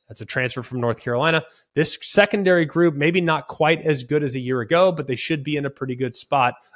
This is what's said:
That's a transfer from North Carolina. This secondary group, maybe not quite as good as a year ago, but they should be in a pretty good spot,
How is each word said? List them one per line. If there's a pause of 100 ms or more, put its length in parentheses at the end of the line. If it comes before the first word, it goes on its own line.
That's
a
transfer
from
North
Carolina. (320)
This
secondary
group,
maybe
not
quite
as
good
as
a
year
ago,
but
they
should
be
in
a
pretty
good
spot, (220)